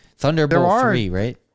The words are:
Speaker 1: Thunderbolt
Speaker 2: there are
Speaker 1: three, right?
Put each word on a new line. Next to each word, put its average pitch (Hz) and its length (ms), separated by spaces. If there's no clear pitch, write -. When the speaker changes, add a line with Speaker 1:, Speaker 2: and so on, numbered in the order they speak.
Speaker 1:
Thunderbolt 151 320
Speaker 2:
there 175 160
are 226 260
Speaker 1:
three, 110 180
right? 104 280